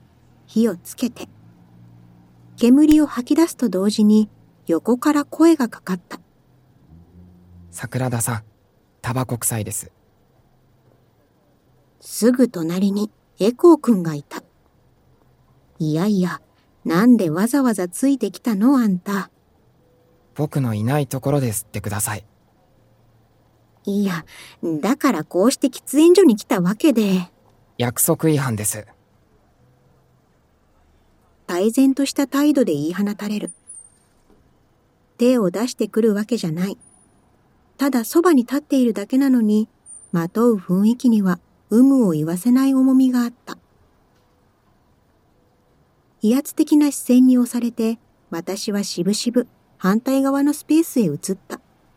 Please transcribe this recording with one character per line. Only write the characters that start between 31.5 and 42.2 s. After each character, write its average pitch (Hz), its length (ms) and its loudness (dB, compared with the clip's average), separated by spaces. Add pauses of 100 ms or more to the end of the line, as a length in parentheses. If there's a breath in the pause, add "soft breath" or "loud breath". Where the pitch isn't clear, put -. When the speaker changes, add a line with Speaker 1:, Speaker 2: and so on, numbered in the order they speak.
Speaker 1:
然 269 220 2
と 277 120 -2
し - 80 -6
た 285 120 -2
態 285 280 0
度 277 100 2
で 190 80 0
言 147 140 -2
い 170 80 -4
放 190 100 -4 (120)
た 208 120 -10
れ 208 100 -8
る。 180 140 -10 (1700)
手 247 200 2
を 190 140 0
出 202 160 -4
し 247 60 -10
て 214 160 -6
く 220 120 -2
る 220 120 2
わ 208 100 -4
け 220 140 -4
じ 196 100 -6
ゃ 160 60 -4
な 175 140 -4
い。 196 100 -12 (1000)
た 277 120 0
だ 240 160 -2
そ - 160 0
ば 349 100 4
に 254 120 4
立 247 120 -6
っ 285 60 -2
て 285 180 -2
い 254 60 2
る 226 80 0
だ 202 140 -10
け 262 100 -2
な 277 120 2
の 247 120 2
に、 214 260 2 (460)
ま 170 160 -2
と 233 240 2
う - 20 0
雰 185 320 0
囲 240 80 2
気 247 140 0
に 220 120 4
は 180 200 -2 (280)
有 226 140 4
無 269 240 4
を 175 40 2
言 156 140 -2